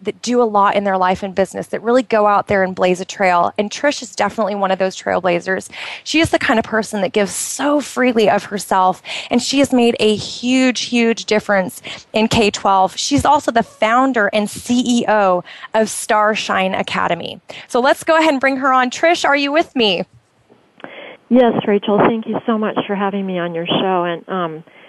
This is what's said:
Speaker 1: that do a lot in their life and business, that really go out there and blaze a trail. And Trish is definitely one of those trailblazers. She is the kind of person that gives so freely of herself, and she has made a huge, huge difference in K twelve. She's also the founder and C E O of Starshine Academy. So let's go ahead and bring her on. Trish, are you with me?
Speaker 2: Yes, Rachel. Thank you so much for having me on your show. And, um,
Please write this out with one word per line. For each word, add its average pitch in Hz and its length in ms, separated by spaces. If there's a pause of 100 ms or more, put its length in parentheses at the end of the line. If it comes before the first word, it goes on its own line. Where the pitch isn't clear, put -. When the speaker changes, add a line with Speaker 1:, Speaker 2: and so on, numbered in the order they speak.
Speaker 1:
that 196 200
do 247 220
a - 0
lot 202 320
in 202 80
their 190 140
life 185 260
and 190 100
business, 190 340
that 202 140
really 240 220
go 208 240
out 202 200
there 202 140
and 185 140
blaze 180 240
a 185 60
trail. 180 520
And 208 140
Trish - 320
is - 120
definitely 202 380
one 196 160
of 190 80
those 190 180
trailblazers. 185 760 (320)
She - 160
is 330 100
the 330 80
kind 233 220
of 226 60
person 214 360
that 180 120
gives 202 200
so 294 460
freely 240 500
of 202 140
herself, 185 580 (300)
and 247 100
she - 180
has 269 140
made 240 260
a 214 160
huge, 247 680
huge 233 440
difference 202 560 (320)
in 220 140
K 214 240
twelve. 190 440
She's - 300
also 202 240
the 233 140
founder 240 680
and 208 160
C 247 360
E 240 220
O 190 360 (300)
of 220 160
Starshine 202 880
Academy. 180 640 (300)
So 247 100
let's 285 240
go 320 140
ahead 320 160
and 262 80
bring 269 160
her 262 140
on. 254 200
Trish, 339 340
are 285 120
you 285 140
with 330 240
me? 196 280 (1300)
Speaker 2:
Yes, 233 240 (120)
Rachel. 202 320
Thank 226 300
you 214 180
so 226 120
much 214 280
for 202 80
having 196 320
me 185 140
on 170 160
your 170 100
show. 180 380
And, 170 260
um, 170 340 (260)